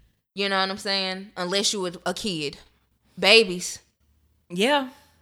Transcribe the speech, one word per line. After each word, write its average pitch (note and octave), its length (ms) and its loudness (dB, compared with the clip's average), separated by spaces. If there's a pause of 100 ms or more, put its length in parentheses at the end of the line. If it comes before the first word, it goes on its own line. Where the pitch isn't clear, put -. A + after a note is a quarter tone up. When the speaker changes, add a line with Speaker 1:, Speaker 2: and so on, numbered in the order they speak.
(340)
Speaker 1:
You G3 140 -4
know G3 100 0
what F#3+ 120 0
I'm G3+ 80 -8
saying? G3 580 -6
Unless F#3+ 380 0
you F#3+ 120 -4
a, F3 60 -6 (140)
a F#3 80 -2
kid. D#3+ 420 -6 (640)
Babies. F#3+ 640 4 (680)
Speaker 2:
Yeah. B3+ 400 0 (340)